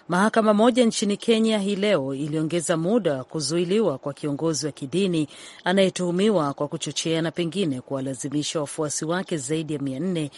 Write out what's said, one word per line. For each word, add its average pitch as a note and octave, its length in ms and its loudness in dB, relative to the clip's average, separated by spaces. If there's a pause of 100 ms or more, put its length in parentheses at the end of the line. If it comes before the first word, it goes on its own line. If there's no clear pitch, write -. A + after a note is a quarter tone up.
Mahakama G#3 460 4
moja B3 300 6
nchini G#3 320 2
Kenya A3 420 2
hii G3 180 0
leo E3 380 0
iliongeza D#3 640 0
muda F3 420 2
wa B2+ 60 -8
kuzuiliwa E3+ 720 0
kwa C#3+ 140 -8
kiongozi D3+ 540 -4
wa C#3 60 -4
kidini D#3+ 560 0 (360)
anayetuhumiwa F3+ 920 2
kwa D3 140 -4
kuchochea D#3+ 540 -4
na E3 80 -2
pengine E3 500 -2
kuwalazimisha C#3 800 -4
wafuasi D3+ 440 -4
wake F3 320 -2
zaidi D3+ 360 -4
ya D3 60 -4
mia C3+ 220 -4
nne E3 380 -2